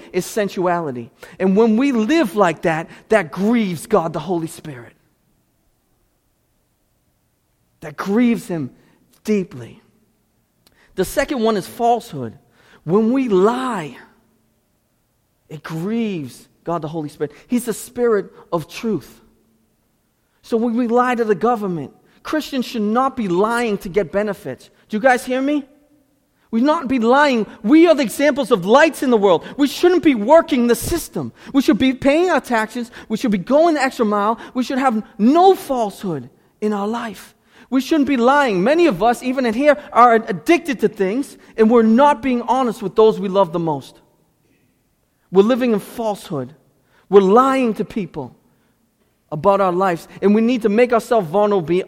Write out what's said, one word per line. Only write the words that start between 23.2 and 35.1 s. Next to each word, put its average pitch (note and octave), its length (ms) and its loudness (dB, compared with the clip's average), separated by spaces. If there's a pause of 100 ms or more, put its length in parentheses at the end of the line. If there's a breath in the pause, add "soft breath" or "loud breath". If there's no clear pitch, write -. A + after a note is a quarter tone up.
lying G#3+ 500 0
to G3+ 100 -12
get F3 220 -2
benefits. G3 580 -6 (200 soft breath)
Do G#3+ 80 -6
you G3+ 40 -2
guys B3 240 2
hear B3+ 160 -4
me? C#4+ 220 -2 (880)
We A3+ 100 0
not D4+ 260 0
be C4 120 0
lying. B3 480 2 (160 loud breath)
We D#4+ 240 6
are D#4+ 80 6
the C4+ 80 0
examples C#4 480 0
of F#3 140 0
lights C#4 380 4
in C4+ 60 0
the A#3+ 80 4
world. F#3+ 280 2 (120)
We C#4+ 100 2
shouldn't F4 360 2
be D4 120 4
working B3+ 520 2
the A#3 80 2
system. G#3+ 580 -8 (200 loud breath)
We C4+ 80 2
should C4 160 2
be C4 160 2
paying D4+ 360 2
our D4+ 120 0
taxes. A#3 500 -4 (180 loud breath)
We A3 80 -4
should A#3 140 -2
be G#3 60 0
going D4+ 380 2
the C#4+ 60 -2
extra B3+ 240 -2
mile. G#3 340 -2 (140 loud breath)
We B3+ 100 -4
should C4+ 140 -4
have A#3+ 280 0 (120)